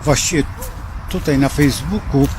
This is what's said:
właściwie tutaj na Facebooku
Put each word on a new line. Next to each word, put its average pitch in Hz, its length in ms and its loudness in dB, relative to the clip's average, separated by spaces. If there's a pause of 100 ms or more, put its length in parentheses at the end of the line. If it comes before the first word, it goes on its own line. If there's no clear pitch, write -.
właściwie 147 380 2 (640)
tutaj 156 300 0
na 139 100 4
Facebooku 143 800 2 (100)